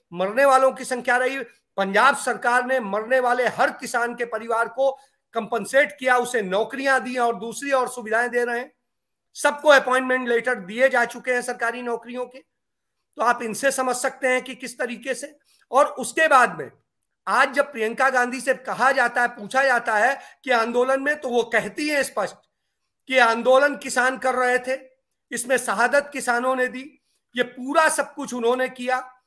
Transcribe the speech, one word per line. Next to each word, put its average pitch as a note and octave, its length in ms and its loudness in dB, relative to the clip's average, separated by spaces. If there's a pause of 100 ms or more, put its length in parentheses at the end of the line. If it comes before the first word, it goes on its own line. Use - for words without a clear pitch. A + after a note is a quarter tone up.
(140)
मरने G#3 320 2
वालों C4 260 6
की C4 140 -12
संख्या B3 320 0
रही, C4 220 -2 (380)
पंजाब G3+ 380 4
सरकार B3 500 0
ने C4 140 0
मरने A3 400 -2
वाले B3 280 2
हर C4 220 2
किसान A#3+ 460 -4
के A#3+ 100 -6
परिवार A3+ 420 -4
को C4+ 240 0 (420)
कंपनसेट A#3 640 0
किया, B3+ 180 4
उसे A#3+ 240 -2
नौकरियां B3 600 0
दी B3+ 140 -6
और A#3 180 0
दूसरी A#3 360 -8
और B3+ 160 2
सुविधाएं A3+ 420 -2
दे A#3+ 160 0
रहे A#3+ 140 -4
हैं। C4+ 120 -12 (640)
सबको C#4+ 340 0
अपॉइंटमेंट B3+ 580 4
लेटर A#3+ 280 0
दिए G#3+ 340 0
जा A#3+ 160 2
चुके A#3+ 260 -8
हैं B3 100 -2
सरकारी A#3+ 400 -6
नौकरियों A#3+ 440 -6
के। B3 140 -20 (760)
तो - 60 -4
आप A#3 220 2
इनसे B3 280 -2
समझ C4 240 -2
सकते C4 320 -4
हैं B3+ 140 2
कि B3+ 140 -12
किस B3+ 240 -14
तरीके B3 340 -6
से। - 240 -12 (340)
और C4+ 140 6
उसके D#4+ 420 -2
बाद A#3 320 4
में B2 120 -10 (560)
आज B3+ 260 2
जब C#4 180 0
प्रियंका A3+ 380 0
गांधी B3 320 0
से C4+ 120 0
कहा G#3+ 380 0
जाता B3 300 2
है, A#3+ 60 2
पूछा A#3+ 360 -2
जाता A#3 340 2
है C4 220 2 (240)
कि C4 80 -2
आंदोलन B3 500 2
में, D4 200 -2
तो C4 80 -6
वो A#3+ 140 0
कहती A#3 460 -2
हैं C#4+ 140 0
स्पष्ट - 320 -6 (720)
कि C4 100 2
आंदोलन B3 580 4
किसान C4 420 -2
कर B3+ 180 -2
रहे B3 240 2
थे, B3+ 220 -6 (500)
इसमें A#3+ 260 -2
शहादत B3 560 0
किसानों B3+ 420 -2
ने B3+ 120 -2
दी, C4 340 -12 (360)
ये B3 60 0
पूरा C#4+ 460 0
सब - 240 -4
कुछ C4+ 200 -8
उन्होंने B3 360 0
किया। B3+ 440 -6 (140)